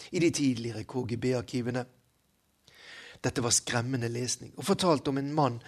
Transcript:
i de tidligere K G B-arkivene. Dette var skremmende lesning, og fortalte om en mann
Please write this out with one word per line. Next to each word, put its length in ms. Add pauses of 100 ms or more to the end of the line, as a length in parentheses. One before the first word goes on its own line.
(160)
i 80
de 80
tidligere 560
K 220
G 100
B-arkivene. 640 (1400)
Dette 240
var 80
skremmende 600
lesning, 420
og 140
fortalte 420
om 80
en 160
mann 320